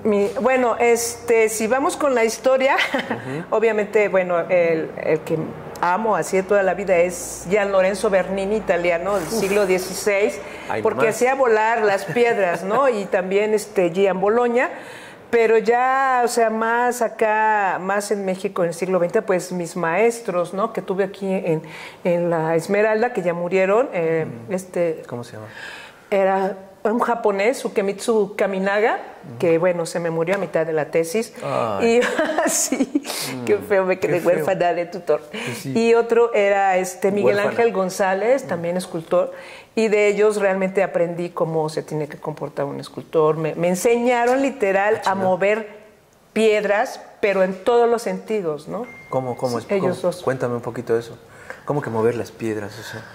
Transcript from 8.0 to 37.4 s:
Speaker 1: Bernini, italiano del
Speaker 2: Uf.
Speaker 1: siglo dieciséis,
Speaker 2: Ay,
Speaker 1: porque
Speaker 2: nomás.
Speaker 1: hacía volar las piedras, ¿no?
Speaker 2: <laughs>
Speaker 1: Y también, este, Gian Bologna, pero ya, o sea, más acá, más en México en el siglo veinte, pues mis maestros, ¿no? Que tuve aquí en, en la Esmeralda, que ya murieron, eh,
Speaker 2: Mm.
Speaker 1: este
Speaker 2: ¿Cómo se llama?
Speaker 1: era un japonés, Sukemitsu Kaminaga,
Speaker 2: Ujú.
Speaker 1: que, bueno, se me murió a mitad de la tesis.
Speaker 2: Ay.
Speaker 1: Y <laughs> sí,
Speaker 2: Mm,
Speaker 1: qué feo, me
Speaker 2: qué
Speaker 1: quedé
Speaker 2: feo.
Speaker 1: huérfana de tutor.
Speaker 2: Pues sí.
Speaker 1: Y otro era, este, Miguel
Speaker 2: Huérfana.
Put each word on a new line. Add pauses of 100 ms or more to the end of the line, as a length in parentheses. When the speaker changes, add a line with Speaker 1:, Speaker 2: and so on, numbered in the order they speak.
Speaker 1:
Bernini,
italiano
del
Speaker 2:
Uf.
Speaker 1:
siglo
dieciséis, (300)
Speaker 2:
Ay,
Speaker 1:
porque
Speaker 2:
nomás.
Speaker 1:
hacía
volar
las
piedras,
¿no?
Speaker 2:
<laughs>
Speaker 1:
Y
también,
este,
Gian
Bologna, (640)
pero
ya,
o
sea,
más
acá,
más
en
México
en
el
siglo
veinte,
pues
mis
maestros,
¿no?
Que
tuve
aquí
en, (440)
en
la
Esmeralda,
que
ya
murieron,
eh, (240)
Speaker 2:
Mm.
Speaker 1:
este
Speaker 2:
¿Cómo
se
llama? (640)
Speaker 1:
era (280)
un
japonés,
Sukemitsu
Kaminaga, (280)
Speaker 2:
Ujú.
Speaker 1:
que,
bueno,
se
me
murió
a
mitad
de
la
tesis. (100)
Speaker 2:
Ay.
Speaker 1:
Y
<laughs>
sí, (320)
Speaker 2:
Mm,
Speaker 1:
qué
feo,
me
Speaker 2:
qué
Speaker 1:
quedé
Speaker 2:
feo.
Speaker 1:
huérfana
de
tutor.
Speaker 2:
Pues
sí.
Speaker 1:
Y
otro
era,
este,
Miguel
Speaker 2:
Huérfana.